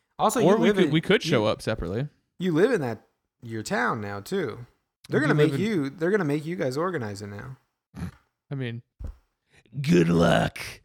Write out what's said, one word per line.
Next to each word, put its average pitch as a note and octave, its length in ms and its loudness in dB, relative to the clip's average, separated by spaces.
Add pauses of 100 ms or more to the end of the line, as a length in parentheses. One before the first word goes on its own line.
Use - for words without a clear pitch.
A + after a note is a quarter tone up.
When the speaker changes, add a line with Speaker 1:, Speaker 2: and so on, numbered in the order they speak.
(180)
Speaker 1:
Also, G#3+ 240 2
Speaker 2:
Or G3 120 6
Speaker 1:
you A3+ 80 4
Speaker 2:
we E3+ 60 4
Speaker 1:
live G#3 100 4
Speaker 2:
could, F3+ 80 4
Speaker 1:
in, C#3 60 0
Speaker 2:
we D#3+ 100 4
could G3 200 2
show C3+ 220 2
Speaker 1:
you, G#2+ 40 2
Speaker 2:
up - 140 -2
separately. A2 460 -4 (320)
Speaker 1:
you F3 140 0
live G3+ 180 4
in G3 100 2
that, A#2 220 -6 (400)
your A2+ 200 -8
town G3+ 380 -2
now G2+ 180 -8
too. B2 460 -6 (440)
They're A3+ 120 0
Speaker 2:
We D4+ 60 0
Speaker 1:
gonna - 80 4
Speaker 2:
do D3 80 4
live D3+ 80 4
Speaker 1:
make C#3 100 0
Speaker 2:
in G3+ 60 0
Speaker 1:
you, D#3 240 -2
they're E3+ 200 -2
gonna G3 140 2
make D3 180 -2
you E3 120 -8
guys C#3 200 -4
organize C3+ 460 -4
it G#2 60 -10
now. G#2+ 300 -14 (920)
Speaker 2:
I C#3+ 40 -6
mean, A#2+ 260 -6 (1000)
good E3 300 4
luck. E3+ 500 2 (260)